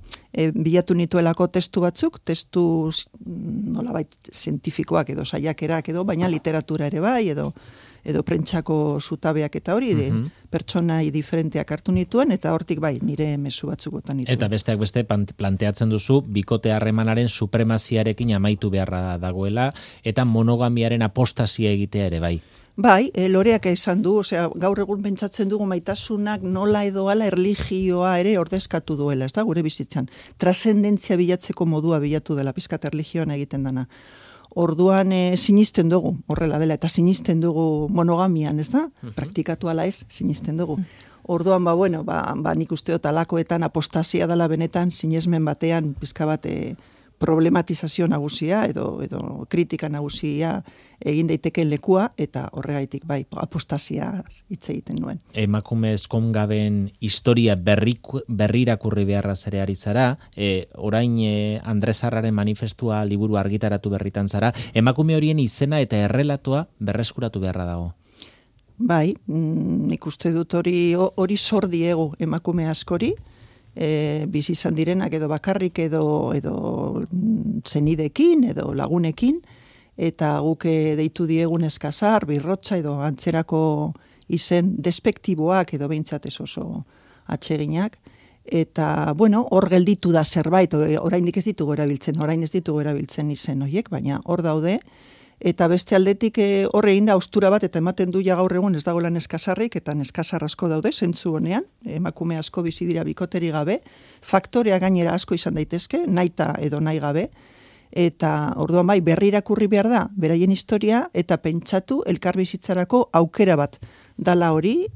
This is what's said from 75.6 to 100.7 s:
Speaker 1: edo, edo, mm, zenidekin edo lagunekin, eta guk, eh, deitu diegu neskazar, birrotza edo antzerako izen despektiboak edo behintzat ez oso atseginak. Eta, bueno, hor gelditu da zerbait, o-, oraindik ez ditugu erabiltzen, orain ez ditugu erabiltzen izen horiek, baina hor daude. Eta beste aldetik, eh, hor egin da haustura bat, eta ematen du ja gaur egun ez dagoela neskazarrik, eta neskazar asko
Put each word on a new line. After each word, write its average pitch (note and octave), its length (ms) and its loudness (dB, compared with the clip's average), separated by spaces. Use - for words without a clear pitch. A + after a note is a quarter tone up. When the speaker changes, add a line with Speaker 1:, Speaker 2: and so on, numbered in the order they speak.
Speaker 1:
edo, D#3 560 0
edo, - 760 -4
mm, A3 580 -2
zenidekin D#3+ 760 2
edo - 300 -2
lagunekin, E3+ 640 0
eta D#3+ 440 -2
guk, D#3 260 -2
eh, D#3 300 2
deitu D#3 300 -2
diegu E3 320 0
neskazar, E3+ 680 0
birrotza D#3 520 -2
edo D3 220 -4
antzerako D#3 920 0
izen F3 540 2
despektiboak F3 920 0
edo C#3+ 140 -4
behintzat D#3 380 -6
ez - 140 -10
oso - 440 -10
atseginak. D#3 720 -2
Eta, D3+ 720 0
bueno, G#3+ 360 4
hor F#3+ 200 6
gelditu F#3 400 4
da D#3+ 140 4
zerbait, F3 500 2
o-, D3+ 120 4
oraindik F3 320 0
ez F#3 80 0
ditugu D3+ 320 -2
erabiltzen, D3 440 -2
orain D#3+ 220 0
ez D3+ 80 -4
ditugu E3 300 -2
erabiltzen D3 500 -4
izen C#3 320 -4
horiek, D#3 280 -4
baina C#3 340 -4
hor F3 180 -2
daude. E3 380 0
Eta F3 240 2
beste F3+ 300 2
aldetik, G3+ 420 2
eh, G3 340 2
hor G#3 160 4
egin G3+ 180 6
da G#3 80 6
haustura F#3+ 360 4
bat, G3+ 160 4
eta F3 120 -2
ematen F3+ 320 0
du F#3 120 0
ja F#3 160 2
gaur F#3 160 2
egun F#3 240 2
ez C#3+ 60 -6
dagoela E3+ 260 0
neskazarrik, F3+ 640 -2
eta D3+ 180 -4
neskazar D#3 500 -4
asko E3+ 260 -4